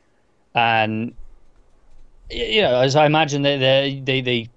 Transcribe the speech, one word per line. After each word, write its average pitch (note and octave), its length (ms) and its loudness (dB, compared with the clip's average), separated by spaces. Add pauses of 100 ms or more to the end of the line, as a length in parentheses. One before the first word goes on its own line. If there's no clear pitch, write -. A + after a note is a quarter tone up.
(560)
And, A2+ 580 0 (1160)
y-, - 80 -10
you A3 240 0
know, B2+ 200 2
as C3 140 2
I D3 100 6
imagine D3 360 2
they, C#3+ 160 0
they, C#3 460 0
they, C3 180 -2
they B2 340 -4